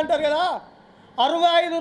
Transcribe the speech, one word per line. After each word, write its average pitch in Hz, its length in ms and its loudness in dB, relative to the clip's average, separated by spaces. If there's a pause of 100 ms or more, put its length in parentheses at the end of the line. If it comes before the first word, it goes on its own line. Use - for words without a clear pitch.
అంటారు 311 260 -2
కదా, 302 160 0 (840)
అరవై 339 260 2 (120)
ఐదు 330 180 -4